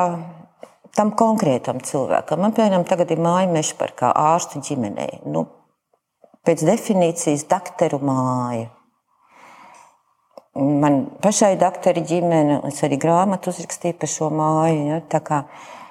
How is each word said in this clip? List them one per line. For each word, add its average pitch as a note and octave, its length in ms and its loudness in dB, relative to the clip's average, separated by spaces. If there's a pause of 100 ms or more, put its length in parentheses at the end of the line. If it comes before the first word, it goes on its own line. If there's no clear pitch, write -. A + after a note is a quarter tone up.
(960)
tam G#3+ 200 2
konkrētam D3 680 2
cilvēkam. C#3 580 -2
Man, G#3+ 140 0
piemēram, F#3+ 320 2
tagad F3 240 0
ir D#3+ 100 0
māja F3+ 300 2
Mežaparkā, - 600 -2
ārstu D#3 520 0
ģimenei. G#2 600 -6
Nu, D#3+ 220 -4 (1000)
pēc D#3+ 240 2
definīcijas E3+ 800 0
dakteru D#3+ 540 -2
māja. B2+ 680 -2 (1800)
Man C#3+ 560 2 (180)
pašai G3+ 320 4
dakteri F3 480 0
ģimene, D#3+ 540 2 (100)
es - 160 -6
arī C#3 160 0
grāmatu F3+ 480 2
uzrakstīju F3 480 -6
par D#3 160 -6
šo D#3 160 -4
māju, D#3 560 2
ja, D3+ 160 -2
tā D#3+ 240 -4
kā C#3+ 220 -2 (440)